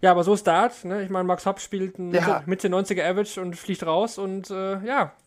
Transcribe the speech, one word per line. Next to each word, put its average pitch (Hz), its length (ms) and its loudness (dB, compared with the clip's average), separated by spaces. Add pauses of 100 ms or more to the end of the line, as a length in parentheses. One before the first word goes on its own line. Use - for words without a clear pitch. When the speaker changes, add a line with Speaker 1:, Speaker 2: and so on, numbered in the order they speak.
Speaker 1:
Ja, 185 100 8
aber 175 140 6
so 202 80 6
ist 202 120 0
Dart, 190 380 2
ne? 196 200 -4
Ich 190 60 -8
meine, 185 140 0
Max 180 220 0
Hopp 196 160 -2
spielt 190 360 -6
ein 175 160 -8
Speaker 2:
Ja. 175 60 6
Speaker 1:
Mitte, 160 260 2
Mitte 185 240 -2
neunziger 185 380 0
Average 196 320 -2
und 180 160 -6
fliegt 180 300 -6
raus 190 320 0
und, 190 320 -8
äh, 190 360 -6
ja, 240 280 -2 (140)